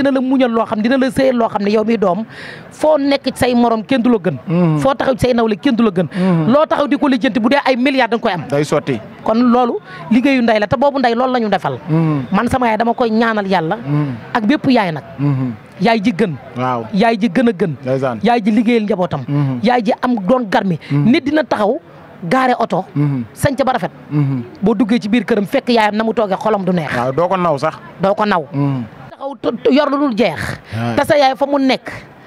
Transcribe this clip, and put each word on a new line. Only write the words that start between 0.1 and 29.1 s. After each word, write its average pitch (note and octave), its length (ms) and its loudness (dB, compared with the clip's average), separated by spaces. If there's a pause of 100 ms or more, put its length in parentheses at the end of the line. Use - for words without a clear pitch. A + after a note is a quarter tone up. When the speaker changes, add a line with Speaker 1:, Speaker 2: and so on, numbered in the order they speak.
Speaker 1:
la C4+ 100 0
muñal B3+ 320 0
loo A3+ 140 0
xam, G#3+ 160 -4
dina B3 140 2
la C4 140 0
sëyal C4 260 2
loo A3+ 120 2
xam G#3 140 -4
ne G3+ 80 0
yow G#3+ 140 2
miy A3+ 140 2
doom, F#3+ 260 0 (460)
foo D#4 280 2
nekk C#4 260 0
ci - 100 -2
say B3+ 200 0
morom A#3 300 2
kenn C4+ 180 0
du B3 80 2
la A#3 80 4
gën. D#3 180 -2 (100)
Speaker 2:
Mhm. E3 320 2
Speaker 1:
Foo C4 160 2
taxaw C4 220 0
ci B3 100 0
say B3 80 4
nawle A3+ 220 2
kenn C#4 200 0
du A3 60 2
la A3 80 4
gën. F3+ 240 0
Speaker 2:
Mhm. F3+ 380 2
Speaker 1:
Loo D4+ 140 4
taxaw D4 220 0
di C#4+ 80 2
ko C#4+ 120 0
lijjanti, B3+ 320 0
bu G#3+ 80 2
dee C#4 180 4
ay C4 100 2
milliards B3+ 340 2
da A3+ 60 0
nga - 60 -6
koy G#3+ 100 0
am. D#3+ 160 -4
Speaker 2:
Day C#3+ 160 0
sotti. C#3+ 360 -2 (240)
Speaker 1:
Kon A3 100 0 (160)
loolu B3 280 2 (320)
liggéeyu B3+ 320 4
ndey A3+ 180 2
la, G#3 60 0
te G#3+ 100 0
boobu C#4 220 2
ndey A#3+ 160 2
loolu B3+ 180 0
la B3+ 80 0
ñu G#3+ 100 -2
defal. D3+ 280 -2 (100)
Speaker 2:
Mhm. D#3 340 2 (100)
Speaker 1:
Man A3 160 0
sama B3+ 200 0
yaay G#3+ 100 0
dama A#3 160 0
koy A#3+ 160 0
ñaanal A3 360 0
Yàlla. F#3 300 0
Speaker 2:
Mhm. D3 380 -2 (200)
Speaker 1:
Ak A3 120 -2
bépp G3+ 240 0
yaay G#3 220 2
nag. C#3+ 120 -8 (140)
Speaker 2:
Mhm. C3 340 -2 (280)
Speaker 1:
Yaay A3+ 200 2
ji G#3+ 120 0
gën. F3 220 -2 (220)
Speaker 2:
Waaw. B2 360 -2
Speaker 1:
Yaay A3+ 260 2
ji A3 100 0
gën A#3+ 200 2
a A#3 40 2
gën. F3 200 -4 (100)
Speaker 2:
Ndeysaan. C3 400 -2
Speaker 1:
Yaay A#3+ 220 2
ji A3 60 2
liggéeyal A3+ 340 2
njabootam. F3+ 420 -4
Speaker 2:
Mhm. C#3+ 360 0
Speaker 1:
Yaay B3 200 0
ji G3 100 0 (100)
am B3 120 -2 (140)
doon B3+ 200 2
garmi. F#3+ 300 0 (120)
Speaker 2:
Mhm. D3 200 2
Speaker 1:
Nit D4+ 140 2
dina D4+ 180 0
taxaw A3+ 380 -2 (480)
gaare B3+ 300 2
oto. F#3 260 -2 (100)
Speaker 2:
Mhm. C#3+ 380 0
Speaker 1:
Sañca C#4 320 -2
ba B3+ 80 2
rafet. F#3 180 -4 (200)
Speaker 2:
Mhm. C#3 320 0 (180)
Speaker 1:
Boo G#3+ 140 2
duggee A3 260 2
ci G#3 80 -6
biir A3+ 160 2
këram G#3 220 0
fekk C4 240 -2
yaayam G#3+ 260 2
na A3 80 0
mu A3 80 -2
toogee G#3 240 -2
xolam G3 300 -2
du F#3 60 0
neex. E3 220 -2
Speaker 2:
Waaw, B2 180 -2
doo E3 160 0
ko F#3+ 80 0
naw F3 220 0
sax. D#3 200 -4 (200)
Speaker 1:
Doo G3 160 0
ko G#3+ 120 0
naw. F3+ 260 0
Speaker 2:
Mhm. C#3 300 -2 (280)